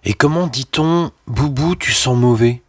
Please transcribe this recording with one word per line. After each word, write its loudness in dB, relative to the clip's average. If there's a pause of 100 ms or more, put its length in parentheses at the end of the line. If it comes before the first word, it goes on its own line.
Et -2
comment 0
dit-on -2 (160)
boubou, -2
tu -4
sens 0
mauvais ? 2